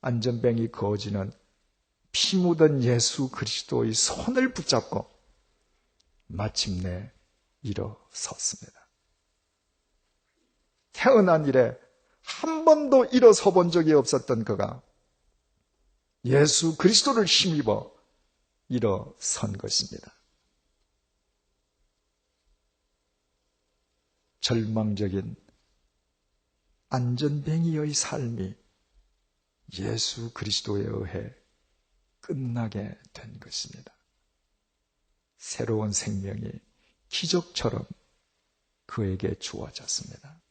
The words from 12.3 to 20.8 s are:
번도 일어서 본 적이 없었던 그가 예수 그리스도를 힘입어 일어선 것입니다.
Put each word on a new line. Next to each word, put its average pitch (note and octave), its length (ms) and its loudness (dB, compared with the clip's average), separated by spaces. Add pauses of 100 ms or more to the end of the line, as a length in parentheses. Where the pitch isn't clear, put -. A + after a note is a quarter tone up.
번도 C#4+ 400 6
일어서 A#3 460 8
본 F3 200 4
적이 D#3+ 220 4
없었던 B2+ 520 2
그가 G#2 380 -4 (1400)
예수 D3+ 520 4
그리스도를 A3 480 4
힘입어 C#3 680 0 (800)
일어선 G#2 880 -4
것입니다. - 560 -6 (4000)